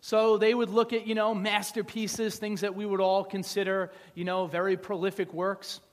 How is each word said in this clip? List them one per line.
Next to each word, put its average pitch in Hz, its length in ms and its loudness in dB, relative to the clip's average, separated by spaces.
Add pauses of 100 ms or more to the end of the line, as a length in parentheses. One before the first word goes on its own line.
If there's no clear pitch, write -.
So 220 360 4
they 220 160 6
would 233 180 2
look 220 220 2
at, 226 140 0
you 220 80 0
know, 220 180 2
masterpieces, 208 1040 -2
things 208 240 -4
that 196 120 -2
we 202 100 -6
would 196 160 0
all 190 220 4
consider, 190 720 -2 (240)
you 175 80 -6
know, 180 240 -2
very 180 280 0
prolific 185 560 -4
works 190 460 -4 (140)